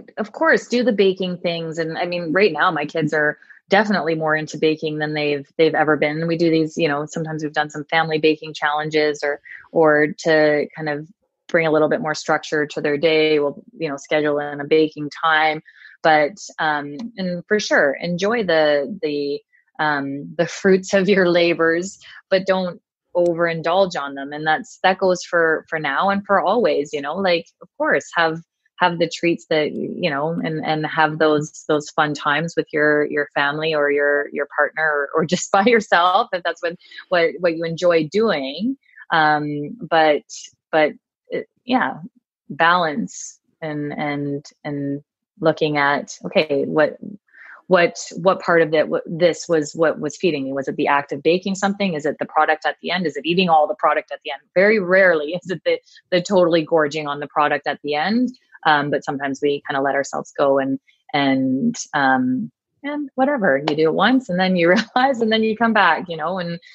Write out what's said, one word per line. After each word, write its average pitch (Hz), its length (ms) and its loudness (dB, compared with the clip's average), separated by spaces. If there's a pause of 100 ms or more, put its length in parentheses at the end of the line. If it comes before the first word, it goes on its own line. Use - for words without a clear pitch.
(180)
of 208 140 -6
course, 311 360 2
do 240 160 0
the 240 80 2
baking 190 460 0
things. 165 400 -6
And 160 200 -4
I 175 80 -2
mean, 175 260 -4
right 190 200 4
now, 160 180 2
my 151 160 -2
kids 156 260 -4
are 151 260 0 (300)
definitely 190 460 2
more 156 220 0
into 156 220 -6
baking 156 400 0
than 151 160 -4
they've, 147 420 -2
they've 156 180 4
ever 151 220 2
been. 156 300 0
We 165 100 0
do 170 140 2
these, 160 260 2
you 165 120 0
know, 147 180 -2
sometimes 160 360 -8
we've 151 100 -6
done 151 180 -2
some 151 140 -10
family 160 340 0
baking 156 360 0
challenges, 151 680 -2
or, 143 160 -4 (320)
or 151 360 4 (100)
to 151 480 2 (100)
kind 156 120 -8
of 151 200 -8 (400)
bring 165 180 2
a 156 60 0
little 151 160 4
bit 151 120 0
more 151 140 -4
structure 151 520 -2
to 151 140 -10
their 147 160 -2
day, 156 440 2
we'll, 143 200 -4 (160)
you 160 120 -6
know, 139 80 -8
schedule 151 420 -2
in 147 220 -8
a 143 40 -8
baking 156 460 0 (140)
time. 156 380 2 (400)
But, 151 340 4 (240)
um, 147 360 -4 (200)
and 180 320 -6
for 208 100 2
sure, 180 420 2
enjoy 190 440 -2
the, 160 580 2
the, 143 380 -4 (400)
um, 147 560 -4
the 170 100 0
fruits 190 480 2
of 190 140 4
your 190 200 4
labors, 170 680 2 (300)
but 190 180 0
don't 185 340 -2 (360)
overindulge 170 840 0
on 139 140 -8
them. 139 180 -10
And 156 140 -6
that's, 156 380 -4
that 190 140 2
goes 185 260 0
for, 165 440 0
for 160 120 -6
now 151 300 -2
and 202 140 -2
for 196 160 2
always, 151 520 0
you 147 80 -4
know, 147 160 -6
like, 175 300 0 (140)
of - 160 -20
course, 247 380 0
have, 165 240 0 (380)
have 175 240 0
the 165 120 2
treats 170 380 -2
that, 156 220 0
you - 360 -6
know, 147 220 -4 (120)
and, 156 220 -6
and 156 220 -2
have 156 320 0
those, 151 500 0
those 151 220 -2
fun 151 240 -2
times 151 420 -2
with 151 160 -2
your, 147 340 2
your 147 280 -4
family 151 400 -2
or 143 160 2
your, 143 420 0
your 147 140 -4 (100)
partner, 151 280 0
or, 143 300 0
or 160 120 0
just - 260 -4
<laughs> - 0 -
by 196 120 6
yourself, 202 680 4
if 180 120 -4
that's 170 180 -6
what, 175 140 -4 (320)
what, 170 220 2 (100)
what 170 160 0
you 165 80 -6
enjoy 165 420 2
doing. 190 680 -2 (360)
Um, 147 680 0
but, 156 420 2 (480)
but, 156 220 2 (420)
uh, - 60 -4 (240)
yeah, 196 340 -2 (500)
balance 170 880 -2 (220)
and, 147 320 -8
and, 143 520 -6 (200)
and 143 380 -6 (380)
looking 156 360 0
at, 143 480 -2
okay, 143 400 0
what, 156 320 0 (720)
what, 175 300 4 (180)
what 175 240 2
part 170 220 4
of 156 120 0
it, 151 140 4
what, 160 180 -2
this 165 420 0
was 156 280 0
what 156 240 0
was 151 160 -6
feeding 151 260 0
me? 135 100 -6
Was 135 140 -4
it 147 80 -4
the 147 140 -2
act 143 240 0
of 143 100 -8
baking 185 320 0
something? 196 400 -2
Is 151 100 -6
it 143 140 -4
the 160 80 -6
product 156 400 0
at 147 160 -4
the - 80 -6
end? 175 160 -2
Is 147 100 -6
it 135 80 -10
eating 175 240 0
all 156 200 4
the 151 100 -6
product 151 320 0
at 143 140 -12
the 147 80 -10
end? - 80 -12 (160)
Very 208 240 4
rarely 175 540 2
is 175 160 -10
it 165 140 -8
the, 170 140 0 (320)
the 180 100 2
totally 175 440 2
gorging 151 420 0
on 143 140 -6
the 147 80 -10
product 147 400 0
at 143 160 -4
the 147 100 -2
end. 220 360 0 (360)
Um, 147 240 4
but 143 140 -2
sometimes 139 360 -6
we 143 280 0
kinda 143 120 -2
let 139 140 0
ourselves 139 420 -6
go 139 220 2
and, 135 220 -2 (340)
and, 139 600 0 (180)
um, 131 560 0 (320)
and 285 320 -6
whatever, 220 540 0
you 147 80 0
do 156 80 0
it 160 100 2
once 240 340 2
and 180 120 -2
then 185 160 2
you 170 120 2
<laughs> 220 280 0
realize, 254 240 2
and 220 100 0
then 220 140 2
you 220 120 0
come 226 160 2
back, 180 360 2
you 165 80 -8
know, 170 240 -4
and, 170 180 -6 (160)